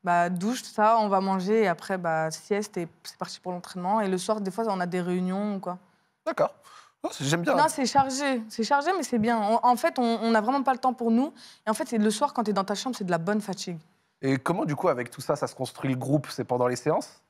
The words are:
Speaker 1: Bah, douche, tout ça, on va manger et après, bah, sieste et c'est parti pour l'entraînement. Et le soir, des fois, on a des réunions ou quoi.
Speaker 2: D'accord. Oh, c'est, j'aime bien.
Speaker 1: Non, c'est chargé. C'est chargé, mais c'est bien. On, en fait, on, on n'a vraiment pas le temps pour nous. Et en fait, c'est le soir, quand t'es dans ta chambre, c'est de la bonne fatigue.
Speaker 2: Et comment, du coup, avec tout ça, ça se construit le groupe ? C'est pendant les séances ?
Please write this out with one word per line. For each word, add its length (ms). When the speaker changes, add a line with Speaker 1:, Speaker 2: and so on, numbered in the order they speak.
Speaker 1:
Bah, 220
douche, 320
tout 80
ça, 300
on 80
va 120
manger 440
et 40
après, 300
bah, 320
sieste 480
et 100
c'est 160
parti 220
pour 120
l'entraînement. 480
Et 80
le 80
soir, 240
des 100
fois, 200
on 100
a 60
des 160
réunions 540
ou 20
quoi. 180
Speaker 2:
D'accord. 300
Oh, 100
c'est, 140
j'aime 160
bien. 120
Speaker 1:
Non, 140
c'est 160
chargé. 640
C'est 160
chargé, 320
mais 60
c'est 160
bien. 200
On, 240
en 140
fait, 220
on, 40
on 80
n'a 100
vraiment 220
pas 100
le 60
temps 160
pour 160
nous. 240
Et 40
en 40
fait, 120
c'est 120
le 120
soir, 220
quand 120
t'es 100
dans 100
ta 100
chambre, 220
c'est 80
de 60
la 80
bonne 240
fatigue. 340
Speaker 2:
Et 160
comment, 260
du 120
coup, 120
avec 220
tout 100
ça, 160
ça 100
se 80
construit 380
le 60
groupe ? 320
C'est 140
pendant 240
les 80
séances ? 540